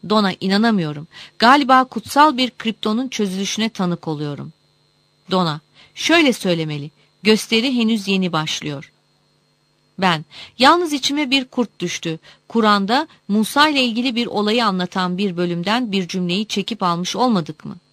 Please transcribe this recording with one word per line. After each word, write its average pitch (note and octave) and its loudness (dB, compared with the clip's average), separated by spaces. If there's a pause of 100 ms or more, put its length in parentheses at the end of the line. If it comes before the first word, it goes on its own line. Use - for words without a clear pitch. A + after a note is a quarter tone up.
Dona, G3+ 2
inanamıyorum. F#3+ 0 (320)
Galiba C4 6
kutsal C#4 2
bir B3+ 0
kriptonun A3 -4
çözülüşüne G3+ -4
tanık F3 -4
oluyorum. D3 -8 (800)
Dona, E3+ 0 (340)
şöyle D#4 4
söylemeli. D#3+ -4 (320)
Gösteri A3+ 2
henüz A3 0
yeni F#3 0
başlıyor. D3+ -6 (1080)
Ben, E3+ 0 (340)
yalnız D#4 4
içime C#4+ -2
bir C4+ 2
kurt - -4
düştü. E3 -6 (280)
Kur'an'da G#3+ 2 (200)
Musa A3 2
ile C#4 2
ilgili A#3+ -2
bir A#3 -2
olayı G#3 0
anlatan F3+ -2
bir F#3+ -2
bölümden F3+ -2
bir F#3+ -2
cümleyi F3+ -4
çekip G3+ -6
almış F3 -2
olmadık G3+ -2
mı? - -12 (180)